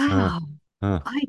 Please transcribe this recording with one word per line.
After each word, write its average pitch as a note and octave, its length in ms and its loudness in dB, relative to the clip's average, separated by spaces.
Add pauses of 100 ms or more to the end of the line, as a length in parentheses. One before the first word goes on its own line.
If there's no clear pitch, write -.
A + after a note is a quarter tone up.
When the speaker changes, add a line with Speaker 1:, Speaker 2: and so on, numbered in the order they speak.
Speaker 1:
Huh. F#2+ 220 2
Speaker 2:
"Wow, E3+ 100 -2 (420)
Speaker 1:
Huh. G2 240 2
Speaker 2:
I C4 220 -6